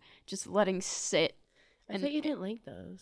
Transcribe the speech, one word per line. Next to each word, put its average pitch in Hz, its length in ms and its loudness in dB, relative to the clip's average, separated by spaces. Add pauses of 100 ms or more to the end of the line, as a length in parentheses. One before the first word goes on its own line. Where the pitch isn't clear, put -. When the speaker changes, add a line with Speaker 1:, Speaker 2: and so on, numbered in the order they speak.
(260)
Speaker 1:
just - 200 -8
letting 190 360 4
sit. - 540 2 (540)
Speaker 2:
I 208 40 -8
Speaker 1:
And 196 100 -2
Speaker 2:
thought 285 80 0
you 302 100 0
didn't 285 200 -2
like 214 240 -6
those. 95 360 -14